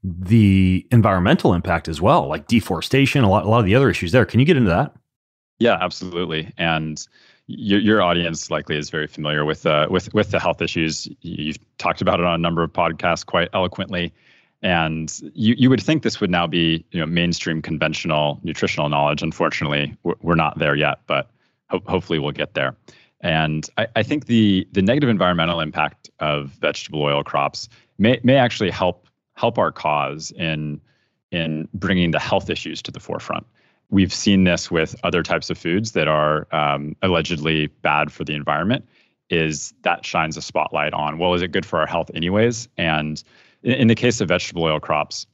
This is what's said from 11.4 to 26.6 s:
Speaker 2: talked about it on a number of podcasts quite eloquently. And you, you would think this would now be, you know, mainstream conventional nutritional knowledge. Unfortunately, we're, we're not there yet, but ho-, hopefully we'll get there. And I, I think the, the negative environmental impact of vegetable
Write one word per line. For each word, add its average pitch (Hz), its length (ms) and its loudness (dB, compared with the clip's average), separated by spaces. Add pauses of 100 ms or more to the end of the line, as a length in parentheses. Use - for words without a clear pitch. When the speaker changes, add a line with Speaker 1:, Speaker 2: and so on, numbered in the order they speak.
Speaker 2:
talked - 240 -2
about 90 180 0
it 87 60 2
on 85 100 2
a - 20 -2
number 85 240 0
of 82 100 -2
podcasts 85 540 -2
quite 87 280 -2
eloquently. 92 600 -4 (480)
And 80 520 -2 (200)
you, 113 240 2
you 127 120 6
would 123 120 4
think 156 220 0
this - 180 -4
would 101 80 -2
now 85 180 0
be, 82 440 0
you 90 80 -4
know, 80 60 -2
mainstream 85 560 -2
conventional 76 840 -2
nutritional 78 460 -4
knowledge. 73 340 0
Unfortunately, 76 800 -2
we're, 85 180 -2
we're 82 140 0
not 76 240 0
there 73 160 2
yet, 73 320 0
but 69 220 -2 (400)
ho-, 95 180 -4
hopefully 90 320 -2
we'll 73 120 -4
get 73 220 -6
there. 65 220 -2 (460)
And 78 460 0 (100)
I, 110 180 -2
I 113 80 2
think 147 240 -4
the, 104 460 4
the 101 80 0
negative 123 280 2
environmental 87 500 0
impact 76 600 -6
of 73 300 -4
vegetable 76 520 -4